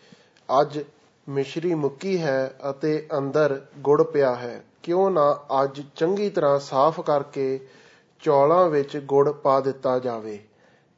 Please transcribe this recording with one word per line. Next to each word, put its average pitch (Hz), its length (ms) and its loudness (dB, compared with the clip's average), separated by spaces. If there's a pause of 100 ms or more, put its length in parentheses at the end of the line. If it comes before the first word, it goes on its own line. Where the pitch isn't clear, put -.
(600)
ਅੱਜ 147 180 -2 (500)
ਮਿਸ਼ਰੀ 147 460 -4
ਮੁੱਕੀ 156 460 -4
ਹੈ 135 320 -2 (160)
ਅਤੇ 151 380 -4 (100)
ਅੰਦਰ 139 480 0 (120)
ਗੁੜ 143 260 2
ਪਿਆ 143 320 2
ਹੈ, 117 280 -10 (200)
ਕਿਉਂ 185 280 0
ਨਾ 147 280 2 (240)
ਅੱਜ 139 180 -4 (140)
ਚੰਗੀ 202 340 -2
ਤਰ੍ਹਾਂ 147 300 2
ਸਾਫ਼ 147 400 2
ਕਰਕੇ 139 600 -2 (600)
ਚੌਲਾਂ 156 500 4
ਵਿੱਚ 143 280 -2
ਗੁੜ 143 320 2
ਪਾ 143 300 2
ਦਿੱਤਾ 131 400 -2
ਜਾਵੇ। 110 400 -6 (580)